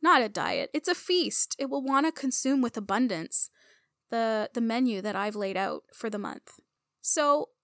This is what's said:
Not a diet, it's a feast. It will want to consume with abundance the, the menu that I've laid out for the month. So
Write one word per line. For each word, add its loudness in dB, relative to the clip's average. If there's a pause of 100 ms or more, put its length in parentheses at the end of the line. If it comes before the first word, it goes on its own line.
Not 6
a -2
diet, -4
it's 0
a 2
feast. 0
It -4
will -4
want 2
to 0
consume 0
with -2
abundance 2 (600)
the, -2
the -4
menu 0
that -6
I've -4
laid -4
out -4
for -8
the -6
month. -12 (400)
So 2 (140)